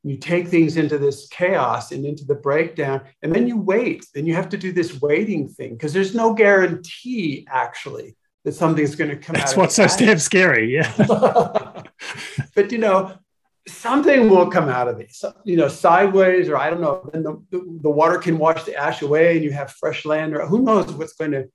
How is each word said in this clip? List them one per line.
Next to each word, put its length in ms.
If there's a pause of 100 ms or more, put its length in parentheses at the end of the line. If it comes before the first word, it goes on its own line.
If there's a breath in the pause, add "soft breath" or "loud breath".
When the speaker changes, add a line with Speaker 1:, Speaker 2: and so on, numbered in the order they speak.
Speaker 1:
you 120
take 320
things 280
into 220
this 200 (100)
chaos 640
and 180
into 140
the 100 (140)
breakdown, 500 (240 soft breath)
and 120
then 160
you 60 (180)
wait. 400
Then 140
you 120
have 100
to 60 (100)
do 60
this 360
waiting 400
thing, 280
'cause 160
there's 220
no 180 (120)
guarantee, 1000 (180)
actually, 520 (280)
that 80
something's 420
gonna 220
come 180
Speaker 2:
That's 180
Speaker 1:
out 40
of 40
Speaker 2:
what's 160
Speaker 1:
the 120
Speaker 2:
so 60
Speaker 1:
ash. 60
Speaker 2:
damn 180 (120)
scary, 460
yeah. 200
Speaker 1:
<laughs> 840 (720 loud breath)
But, 180
you 60
know, 380 (500)
something 640
will 200
come 180
out 200
of 120
it. 140
So, 180 (120)
you 120
know, 120
sideways, 800
or 80
I 140
don't 100
know, 320
then 100
the, 120 (160)
the, 320
the 80
water 280
can 200
wash 260
the 120
ash 260
away 340
and 80
you 80
have 200
fresh 320
land, 300
or 120
who 160
knows 300
what's 220
gonna 300 (100)